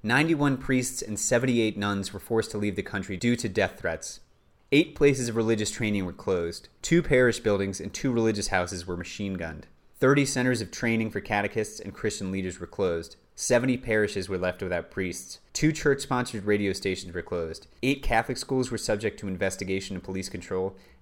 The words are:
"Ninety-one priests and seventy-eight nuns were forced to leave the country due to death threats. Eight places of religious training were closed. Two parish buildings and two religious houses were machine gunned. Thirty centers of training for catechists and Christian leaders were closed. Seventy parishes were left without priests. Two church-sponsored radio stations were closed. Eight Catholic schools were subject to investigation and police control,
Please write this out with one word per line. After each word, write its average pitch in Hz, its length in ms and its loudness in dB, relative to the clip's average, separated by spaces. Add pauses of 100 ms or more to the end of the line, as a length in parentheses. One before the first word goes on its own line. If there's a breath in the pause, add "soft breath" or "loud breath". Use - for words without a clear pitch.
"Ninety-one 143 540 4
priests 127 460 0
and 104 160 -6
seventy-eight 120 580 2
nuns 101 380 -2
were 98 60 -8
forced 113 320 0
to 104 60 -4
leave 104 180 0
the 98 60 -2
country 95 340 -6
due 120 200 2
to 117 120 -4
death 95 300 2
threats. - 420 -6 (500)
Eight 156 240 4
places 131 340 4
of 113 80 -2
religious 110 360 2
training 101 340 0
were 87 60 -6
closed. 87 560 -4 (120)
Two 170 220 4
parish 127 380 4
buildings 98 400 0
and 98 120 -8
two 135 200 -2
religious 113 360 2
houses 90 380 0
were 90 100 -4
machine 95 380 -6
gunned. 80 320 -8 (320)
Thirty 139 260 6
centers 127 360 0
of 104 100 -6
training 113 400 0
for 98 100 -4
catechists 104 600 -2
and 98 120 -10
Christian 101 380 -4
leaders 92 300 -4
were 87 80 -10
closed. 85 480 -2 (180)
Seventy 123 420 2
parishes 104 520 0
were 98 100 -2
left 90 240 -2
without 87 280 -4
priests. - 480 -6 (140)
Two 156 180 4
church-sponsored 127 760 0
radio 104 280 2
stations 92 420 -4
were 87 80 -4
closed. 82 460 -6 (160 soft breath)
Eight 135 180 2
Catholic 120 340 2
schools 131 340 -2
were 117 80 -4
subject 104 420 -2
to 104 80 -6
investigation 95 680 -2
and 90 80 -8
police 95 260 -6
control, 92 480 -4 (260 loud breath)